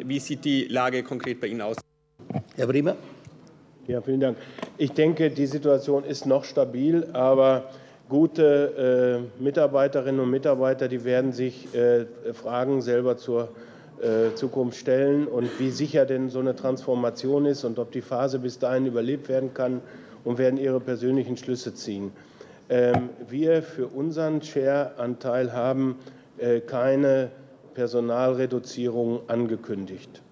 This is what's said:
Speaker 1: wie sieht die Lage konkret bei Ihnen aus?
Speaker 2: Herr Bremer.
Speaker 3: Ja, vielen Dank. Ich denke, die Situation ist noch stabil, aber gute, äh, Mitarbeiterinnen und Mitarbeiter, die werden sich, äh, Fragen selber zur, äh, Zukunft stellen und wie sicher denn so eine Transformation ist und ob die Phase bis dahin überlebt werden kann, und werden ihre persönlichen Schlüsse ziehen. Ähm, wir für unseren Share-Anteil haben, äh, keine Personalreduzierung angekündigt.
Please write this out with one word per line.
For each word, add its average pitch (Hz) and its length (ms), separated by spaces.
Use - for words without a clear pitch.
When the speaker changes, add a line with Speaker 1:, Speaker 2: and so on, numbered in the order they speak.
Speaker 1:
wie 135 140
sieht 170 260
die 135 220
Lage 127 360
konkret 127 380
bei 117 60
Ihnen 110 140
aus? 110 140
Speaker 2:
Herr 127 100
Bremer. 143 300
Speaker 3:
Ja, 123 140
vielen 135 200
Dank. 131 160
Ich 143 160
denke, 156 360
die 139 180
Situation 139 580
ist 143 200
noch 139 200
stabil, 143 680
aber 131 540
gute, 135 1200
äh, 123 60
Mitarbeiterinnen 139 800
und 123 100
Mitarbeiter, 131 560
die 123 160
werden 127 300
sich, 123 420
äh, 120 300
Fragen 123 480
selber 120 360
zur, 120 320
äh, 113 340
Zukunft 127 420
stellen 139 500
und 120 220
wie 131 120
sicher 139 340
denn 131 240
so 127 100
eine 127 160
Transformation 131 880
ist 139 200
und 117 140
ob 117 120
die 127 100
Phase 131 380
bis 123 200
dahin 131 260
überlebt 127 420
werden 131 260
kann, 127 280
und 120 140
werden 131 220
ihre 131 200
persönlichen 123 560
Schlüsse 123 380
ziehen. 101 380
Ähm, 123 400
wir 156 360
für 127 240
unseren 156 560
Share-Anteil 131 1080
haben, 131 440
äh, 120 220
keine 135 720
Personalreduzierung 120 1500
angekündigt. 107 960